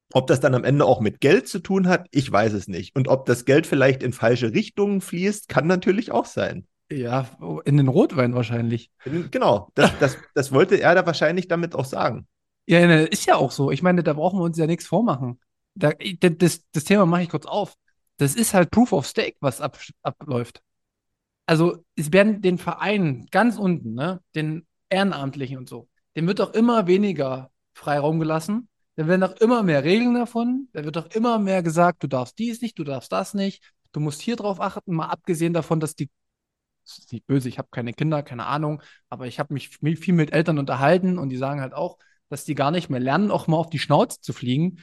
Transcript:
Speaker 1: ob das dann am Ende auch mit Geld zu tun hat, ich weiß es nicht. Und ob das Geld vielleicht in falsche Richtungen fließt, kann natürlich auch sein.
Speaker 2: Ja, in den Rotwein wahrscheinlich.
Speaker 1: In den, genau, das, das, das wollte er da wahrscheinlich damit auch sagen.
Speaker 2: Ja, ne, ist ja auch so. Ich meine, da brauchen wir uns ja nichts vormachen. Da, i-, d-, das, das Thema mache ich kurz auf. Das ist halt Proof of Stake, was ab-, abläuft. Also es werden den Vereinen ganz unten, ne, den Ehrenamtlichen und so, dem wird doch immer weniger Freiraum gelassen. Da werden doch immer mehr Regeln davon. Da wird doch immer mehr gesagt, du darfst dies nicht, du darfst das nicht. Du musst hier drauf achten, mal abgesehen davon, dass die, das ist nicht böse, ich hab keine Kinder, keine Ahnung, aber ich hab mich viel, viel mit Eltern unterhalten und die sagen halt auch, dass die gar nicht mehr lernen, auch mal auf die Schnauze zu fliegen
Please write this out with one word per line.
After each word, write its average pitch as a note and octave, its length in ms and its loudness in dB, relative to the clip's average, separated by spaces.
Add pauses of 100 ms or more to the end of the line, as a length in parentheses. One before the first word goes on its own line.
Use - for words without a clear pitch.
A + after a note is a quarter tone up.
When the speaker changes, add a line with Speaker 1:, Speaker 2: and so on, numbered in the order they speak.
(140)
Speaker 1:
ob C3 140 4
das C3+ 120 4
dann C3+ 160 4
am - 80 0
Ende C#3 220 4
auch B2 160 4
mit G#2 180 -2
Geld E3 280 4
zu G3 120 -6
tun F#3+ 280 0
hat, F3+ 240 0
ich C3 200 -2
weiß G#2 220 2
es G2 140 -6
nicht. F#2 280 -8
Und C3 120 0
ob C3 180 0
das A#2+ 200 0
Geld D3+ 220 4
vielleicht C3+ 360 2
in B2 100 -4
falsche A#2 400 0
Richtungen G3+ 480 -2
fließt, F#3+ 460 -4
kann - 200 -2
natürlich F3+ 440 0
auch - 140 -2
sein. - 400 -6 (240)
Speaker 2:
Ja, B2+ 380 -4 (380)
in C#3+ 100 2
den C#3 140 4
Rotwein C3 440 2
wahrscheinlich. A#2 560 -2 (140)
Speaker 1:
In C3 80 -8
den, D#3+ 200 -6
genau, E3 440 2
das, D3 240 4
das, C3+ 180 0 (160)
das C3+ 200 -2
wollte F3+ 260 4
er E3 160 6
da F#3 100 4
wahrscheinlich F3 440 -2
damit E3+ 260 -2
auch C#3 80 -2
sagen. D3 420 -4 (420)
Speaker 2:
Ja, F3 180 6
ne, D#3+ 180 6
ist D#3+ 220 -2
ja F4+ 120 6
auch C#3 140 0
so. C#3+ 200 0
Ich C#3+ 100 -4
meine, F3+ 220 2
da D#3 100 0
brauchen F3+ 260 -2
wir E3+ 40 0
uns E3 140 -2
ja D#3 100 0
nichts E3+ 180 -4
vormachen. C#3 540 -2 (360)
Da, D#3+ 160 0 (100)
i-, F3+ 180 -10
d-, F3 180 4
das, E3+ 260 2 (100)
das D#3 100 -4
Thema G3 220 4
mache F3 180 2
ich E3 60 -8
kurz C#3+ 160 -6
auf. G3 300 -6 (420)
Das C#3 180 0
ist A3+ 180 0
halt F3+ 180 4
Proof A#3+ 200 4
of D#3 160 0
Stake, - 320 -4
was C#3 220 -4
ab-, C#3+ 180 -8 (240)
abläuft. B2+ 580 -8 (840)
Also E3+ 400 2 (100)
es D3+ 160 -6
werden G3+ 300 4
den F3+ 160 2
Vereinen E3+ 720 -2
ganz G#3+ 260 2
unten, D#3 360 -2
ne, E3 280 -6 (140)
den D#3 320 -6 (220)
Ehrenamtlichen C#3 680 -2
und B2+ 120 -16
so, A#2+ 180 -16 (300)
dem E3 100 0
wird G3 120 0
doch G3 140 -2
immer A3+ 340 2
weniger C#3+ 640 0 (220)
Freiraum D3+ 460 -2
gelassen. D#3+ 480 -4 (300)
Da D#3 100 -2
werden F#3 140 2
doch F#3 160 -2
immer A3+ 260 2
mehr D3 220 2
Regeln A#3 300 2
davon. A#3+ 580 -4
Da D#3 100 -10
wird D3+ 140 -8
doch D#3+ 140 -10
immer A3+ 280 0
mehr F#3+ 240 0
gesagt, E3+ 400 2
du D#3 40 -2
darfst B2+ 300 -6
dies A#3 240 -6
nicht, A3+ 180 -8
du E3 40 -6
darfst C#3 300 -10
das F#3+ 200 -4
nicht. G3 300 -4 (300)
Du D3+ 80 -4
musst D3 200 -4
hier A#3 140 -4
drauf G3+ 240 -4
achten, G3 340 -6
mal D#3+ 140 -2
abgesehen E3+ 460 -2
davon, E3 260 0
dass D#3 160 -4
die, C#3+ 140 -8 (720)
das - 140 -20
ist - 160 -20
nicht A2 140 -14
böse, C3+ 200 0
ich A#2 120 -10
hab - 120 -12
keine A#2+ 220 -8
Kinder, D3+ 300 -2
keine A#2+ 240 -10
Ahnung, D3+ 340 -4 (280)
aber B2+ 180 -12
ich A2+ 120 -12
hab C#3+ 120 -6
mich C#3 180 -8
viel, D#3 260 -4
viel F3 180 -2
mit D#3 200 2
Eltern D#3 260 2
unterhalten D3+ 580 2
und C#3 120 -4
die B2+ 80 -6
sagen C#3 240 -4
halt C3 120 -10
auch, D3+ 240 -8 (320)
dass C#3 140 -12
die D3+ 120 -6
gar D3+ 160 2
nicht E3+ 180 -2
mehr B2+ 100 -2
lernen, D#3 320 0
auch - 160 -2
mal D#3+ 100 4
auf D#3+ 120 -2
die D3 100 -6
Schnauze - 420 2
zu - 120 -10
fliegen D3 500 -2